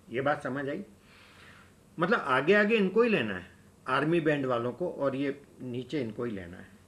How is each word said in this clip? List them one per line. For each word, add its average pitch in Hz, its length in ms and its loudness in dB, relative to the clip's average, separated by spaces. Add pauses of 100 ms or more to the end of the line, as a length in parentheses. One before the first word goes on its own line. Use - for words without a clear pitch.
ये 117 140 -4
बात 143 220 0
समझ 139 260 -6
आई? 196 140 -8 (1120)
मतलब 175 300 2
आगे 139 260 4
आगे 208 220 4
इनको 208 280 2
ही 240 60 4
लेना 123 240 0
है, 87 120 -8 (420)
आर्मी 151 340 2
बैंड 147 240 0
वालों 120 280 0
को, 175 160 -6
और 135 260 -2
ये 139 240 -4 (220)
नीचे 127 400 -6
इनको 113 220 -6
ही 120 80 -4
लेना 92 260 -10
है। 95 100 -18 (200)